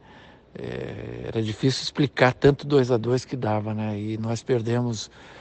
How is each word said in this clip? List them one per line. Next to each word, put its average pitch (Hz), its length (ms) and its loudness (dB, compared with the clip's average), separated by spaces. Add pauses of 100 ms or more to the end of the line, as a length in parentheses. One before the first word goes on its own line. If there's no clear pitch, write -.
(540)
eh, 62 720 -10
era 113 140 -2
difícil 110 400 -2
explicar 131 520 2
tanto 143 320 4
dois 135 240 4
a 123 80 4
dois 120 260 0
que 139 120 -6
dava, 107 360 -2
né? 107 260 -4
E 107 200 -4
nós 113 240 -4
perdemos 117 680 0 (300)